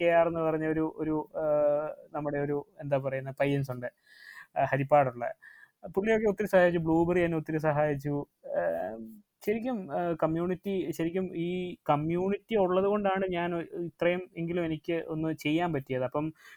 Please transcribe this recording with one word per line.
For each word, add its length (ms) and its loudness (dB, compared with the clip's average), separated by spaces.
കെ 40 2
ആർ 220 6
എന്ന് 120 -2
പറഞ്ഞ 280 0
ഒരു, 300 0
ഒരു, 380 -2
ആ, 60 -4
നമ്മുടെ 260 -4
ഒരു 300 -2
എന്താ 160 0
പറയുന്ന 420 -4
പയ്യൻസ് 320 2
ഉണ്ട്, 140 -8
ആ, 60 4
ഹരിപ്പാടുള്ള. 720 2
പുള്ളിയൊക്കെ 320 2
ഒത്തിരി 200 0
സഹായിച്ചു, 320 6
ബ്ലൂബെറി 400 4
എന്നെ 180 2
ഒത്തിരി 200 -4
സഹായിച്ചു. 680 0
ആ, 520 -4
ശരിക്കും, 460 -4
ആ, 320 -2
കമ്മ്യൂണിറ്റി, 680 -2
ശരിക്കും 460 -4
ഈ 400 -4
കമ്മ്യൂണിറ്റി 680 0
ഉള്ളത് 300 2
കൊണ്ടാണ് 440 0
ഞാൻ 260 -2
ഒ-, 160 -6
ഇത്രയും 680 -2
എങ്കിലും 280 -2
എനിക്ക് 420 -4
ഒന്ന് 260 -2
ചെയ്യാൻ 400 0
പറ്റിയത്. 300 -2
അപ്പം 300 -2